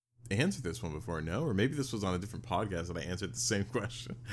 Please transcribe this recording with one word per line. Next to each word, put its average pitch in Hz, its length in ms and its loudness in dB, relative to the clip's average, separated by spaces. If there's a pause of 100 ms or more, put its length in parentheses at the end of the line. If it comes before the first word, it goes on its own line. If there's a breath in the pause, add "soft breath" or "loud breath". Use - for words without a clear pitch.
(300)
answered 147 340 4
this 85 180 -2
one 82 100 -2
before, 78 280 -2
no? 85 240 0
Or 135 100 2
maybe 123 200 6
this 135 180 -2
was 107 120 -2
on 92 100 2
a 90 40 2
different 90 280 -6
podcast 90 420 0
that 85 80 -4
I 67 60 -4
answered 90 320 -2
the - 40 -8
same 101 260 2
<laughs> - 80 -12
question. - 440 -4 (160 loud breath)